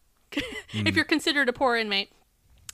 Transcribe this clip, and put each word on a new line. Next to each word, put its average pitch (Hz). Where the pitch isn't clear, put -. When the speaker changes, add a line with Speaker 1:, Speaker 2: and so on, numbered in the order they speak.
Speaker 1:
If 285
Speaker 2:
Mm. 311
Speaker 1:
you're 311
considered 285
a 240
poor 247
inmate, 208